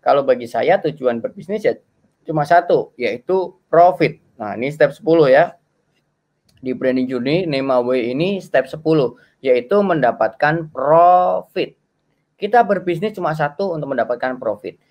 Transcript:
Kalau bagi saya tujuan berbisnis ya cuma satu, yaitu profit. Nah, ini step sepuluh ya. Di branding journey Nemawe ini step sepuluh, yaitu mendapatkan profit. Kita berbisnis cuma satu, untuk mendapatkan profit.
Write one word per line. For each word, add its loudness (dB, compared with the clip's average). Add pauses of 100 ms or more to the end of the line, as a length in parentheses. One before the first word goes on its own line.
Kalau -2
bagi -2
saya -2
tujuan -4
berbisnis -10
ya 0 (540)
cuma -4
satu, 2
yaitu -4 (160)
profit. 4 (160)
Nah, -8
ini -6
step 0
sepuluh 2
ya. 2 (1040)
Di -6
branding -2
journey -2 (100)
Nemawe 0
ini -2
step 0
sepuluh, 0 (240)
yaitu 2
mendapatkan 0
profit. 2 (640)
Kita 2
berbisnis -2
cuma -4
satu, -4
untuk -6
mendapatkan -2
profit. -8 (140)